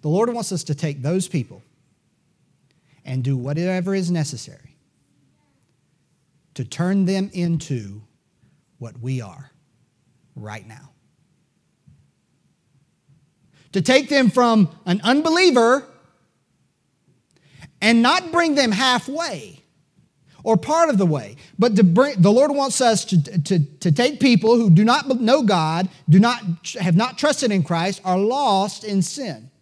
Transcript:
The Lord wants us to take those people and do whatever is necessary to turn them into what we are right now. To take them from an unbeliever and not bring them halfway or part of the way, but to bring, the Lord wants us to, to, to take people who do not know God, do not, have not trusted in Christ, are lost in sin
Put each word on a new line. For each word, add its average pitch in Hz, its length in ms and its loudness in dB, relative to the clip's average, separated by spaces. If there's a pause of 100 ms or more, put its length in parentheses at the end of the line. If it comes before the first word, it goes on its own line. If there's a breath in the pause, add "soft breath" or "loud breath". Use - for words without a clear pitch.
The 151 60 -6
Lord 214 260 0
wants 233 200 -8
us 180 100 -6
to 151 120 -4
take 143 260 -8
those 175 260 -4
people 107 340 -8 (1400)
and 131 180 -6
do 135 140 -2
whatever 175 580 -4
is 185 160 -4
necessary - 680 -8 (1800)
to 135 100 -10
turn 185 420 -2
them 190 280 -4
into 135 680 -6 (760)
what 117 240 -18
we 127 180 -6
are 104 320 -16 (840)
right 107 300 -14
now. 107 260 -20 (2750 soft breath)
To 196 80 -2
take 262 260 2
them 269 220 2
from 226 400 2 (160)
an 185 180 -2
unbeliever 277 840 2 (2000 soft breath)
and 226 200 4
not 330 300 0
bring 330 240 0
them 262 160 0
halfway 247 840 -4 (840 soft breath)
or 220 140 2
part 320 320 0
of 247 80 2
the 190 80 2
way, 127 300 -4 (240 loud breath)
but 226 160 2
to 214 80 6
bring, 208 360 2
the 190 120 6
Lord 262 180 4
wants 277 320 -2
us 226 240 2
to, 165 380 0
to, 180 160 0
to - 320 -2
take 247 280 0
people 240 360 4
who 226 160 4
do 170 120 6
not 269 240 2 (140)
know 254 220 2
God, 175 440 0 (220 loud breath)
do 175 100 8
not, 233 220 2 (380)
have 175 160 0
not 220 240 0
trusted 277 320 0
in 190 100 0
Christ, 170 420 -4
are 185 140 0
lost 208 680 -2
in 196 200 -2
sin 143 480 -10 (100)